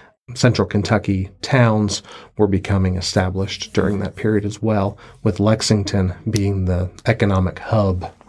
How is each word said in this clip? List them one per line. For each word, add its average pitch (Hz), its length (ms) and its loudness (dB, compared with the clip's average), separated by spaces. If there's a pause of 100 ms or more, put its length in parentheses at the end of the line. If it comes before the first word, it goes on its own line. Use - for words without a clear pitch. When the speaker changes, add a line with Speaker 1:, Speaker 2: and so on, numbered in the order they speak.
(340)
Speaker 1:
central 117 320 2
Kentucky 98 640 0 (140)
towns 107 600 2 (360)
were 107 80 4
becoming 95 500 0
established 92 800 -4
during 196 220 2
Speaker 2:
Mm-hmm. 196 80 -4
Speaker 1:
that - 120 -8
period 107 300 0
as 104 160 -8
well, 101 340 0 (260)
with 104 180 0
Lexington 101 760 0 (160)
being 98 340 0
the 90 260 0 (140)
economic 98 540 0
hub 95 520 0 (180)